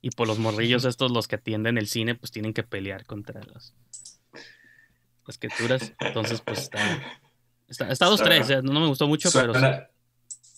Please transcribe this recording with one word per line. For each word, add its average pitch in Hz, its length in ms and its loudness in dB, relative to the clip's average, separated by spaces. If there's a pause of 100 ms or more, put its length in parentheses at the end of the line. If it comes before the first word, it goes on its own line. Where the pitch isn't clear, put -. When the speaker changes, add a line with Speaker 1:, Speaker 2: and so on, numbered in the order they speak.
Speaker 1:
Y, 123 120 -6
pues, 117 160 0
los 107 100 0
morrillos 113 460 0
Speaker 2:
Ujú. - 20 2
Speaker 1:
estos, 123 260 0
los 117 160 0
que - 80 -4
atienden 113 420 -2
el 104 100 -2
cine, 117 260 -2
pues, - 180 -14
tienen 110 220 -6
que 120 100 -4
pelear 98 420 -10
contra 104 380 -14
las, - 300 -20 (1500)
las - 120 -18
criaturas. 120 560 -2 (120)
Entonces, 113 360 -2
pues, - 180 -6
está, - 400 -2 (680)
está, - 220 -6
está 139 160 2
Speaker 2:
Está - 0 -
Speaker 1:
dos, 196 160 6
tres, 156 200 6
Speaker 2:
bueno. 120 40 0
Speaker 1:
o - 20 -4
sea, 135 140 4
no 135 180 2
me 160 80 4
gustó 143 200 2
mucho, 156 260 2
pero 120 200 4
sí. 131 120 6
Speaker 2:
Suena, 135 220 0 (680)